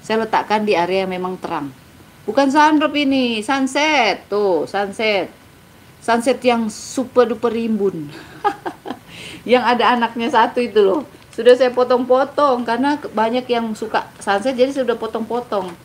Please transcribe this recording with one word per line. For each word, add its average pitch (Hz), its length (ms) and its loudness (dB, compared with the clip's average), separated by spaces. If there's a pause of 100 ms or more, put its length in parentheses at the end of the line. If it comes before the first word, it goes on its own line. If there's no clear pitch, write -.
Saya 220 180 -2
letakkan 214 400 0
di 202 140 2
area 185 260 0
yang 185 80 -4
memang 185 300 -6
terang. 143 320 -8 (520)
Bukan 269 240 2
sunroof 302 440 4
ini, 262 480 0
sunset. 269 880 0
Tuh, 190 340 2
sunset. 202 640 -2 (680)
Sunset 233 460 0
yang 233 240 2
super 247 600 0
duper 233 240 -2
rimbun. 202 560 -2 (640)
<laughs> - 720 -16
Yang 240 180 2 (140)
ada 220 160 2
anaknya 233 400 -2
satu 220 240 2
itu 226 240 2
loh. 233 240 2 (240)
Sudah 233 240 4
saya 254 160 4
potong-potong 254 960 2
karena 262 320 0
ke-, - 160 -10
banyak 226 320 0
yang 233 320 -2
suka - 400 -4
sunset, 214 400 -2
jadi 269 160 2
saya 254 160 -2
sudah 226 80 -2
potong-potong. 220 720 -4 (160)